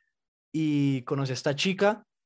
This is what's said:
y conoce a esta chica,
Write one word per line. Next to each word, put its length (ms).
y 500
conoce 300
a 20
esta 200
chica, 520